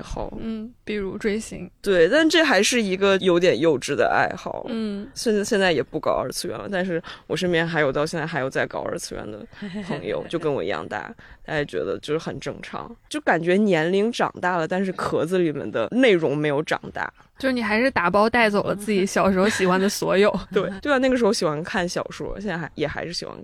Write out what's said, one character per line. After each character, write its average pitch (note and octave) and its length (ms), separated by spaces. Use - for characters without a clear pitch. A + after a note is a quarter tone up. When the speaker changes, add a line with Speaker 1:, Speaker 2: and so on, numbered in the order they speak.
Speaker 1:
好。 - 380
Speaker 2:
嗯， A3 320
比 G#3+ 120
如 G3 240
追 G#3+ 200
星。 F#3 300
Speaker 1:
对， F3+ 260
但 D#4 220
这 D#4+ 120
还 G#3 200
是 A#3+ 180
一 F#3+ 160
个 G3 220
有 F3+ 200
点 E3 200
幼 D#3 200
稚 - 160
的 G#2+ 140
爱 A#2 260
好。 - 360
Speaker 2:
嗯。 G#3+ 440
Speaker 1:
现 A3 200
在， G3+ 100
现 G#3 160
在 F#3 120
也 C3+ 100
不 D3+ 180
搞 G2 120
二 A#2+ 200
次 - 160
元 - 80
了， G2+ 140
但 F#3 160
是 E3+ 160
我 D3+ 100
身 F3 160
边 E3 140
还 E3 140
有 C3+ 120
到 D3 140
现 E3 120
在 C#3+ 60
还 D#3 160
有 C3 80
在 C3 160
搞 - 180
二 - 140
次 - 180
元 - 160
的 G#3 140
朋 D3 240
友， F2+ 200
Speaker 3:
<laughs> - 40
Speaker 1:
就 E3 80
跟 D#3 120
我 A#2 120
一 E2+ 60
样 E2+ 200
大， G#2+ 240
大 - 80
家 D3 120
觉 F2+ 140
得 E2+ 200
就 D3 160
是 D#3+ 40
很 D3+ 200
正 C#3+ 240
常， - 280
就 D4+ 100
感 F3 220
觉 F3 140
年 F3+ 360
龄 G3+ 180
长 - 300
大 F3+ 160
了， D#3+ 120
但 F#3 140
是 F#3+ 100
壳 D3 340
子 F#3 120
里 E3 140
面 B2 160
的 A2+ 220
内 A#3+ 220
容 D3+ 260
没 D3+ 100
有 C#3+ 140
长 - 180
大。 - 180
Speaker 2:
就 C4+ 120
是 C4 40
你 B3 100
还 G#3+ 180
是 C4 100
打 F3 200
包 G#3 180
带 A#3 220
走 G3+ 140
了 F3+ 100
自 G#3 160
己 G3 160
小 G3 260
时 F#3 60
候 G3 100
喜 G3+ 180
欢 F3+ 140
的 G3 80
所 E3+ 280
有。 G3+ 160
Speaker 1:
<laughs> - 100
对， F#3+ 160
对 D4 120
啊， C4 60
那 C4 100
个 C4 80
时 A#3 80
候 G3 80
喜 - 120
欢 D3+ 200
看 F3+ 240
小 - 220
说， - 300
现 G#3 80
在 E3 80
还， E3 200
也 C#3+ 100
还 D3+ 200
是 E3 60
喜 - 120
欢 - 80